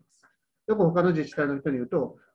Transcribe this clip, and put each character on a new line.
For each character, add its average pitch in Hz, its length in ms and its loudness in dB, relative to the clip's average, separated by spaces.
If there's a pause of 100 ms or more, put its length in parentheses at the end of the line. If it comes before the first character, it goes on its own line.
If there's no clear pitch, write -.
(100)
す。 - 160 -20 (420)
よ 214 80 0
く 202 80 4
他 170 180 4
の 180 80 4
自 156 160 -2
治 - 80 -18
体 147 120 0
の 139 120 -2
人 143 120 -4
に 135 60 -2
言 123 100 -4
う - 20 -20
と、 143 300 -4 (160)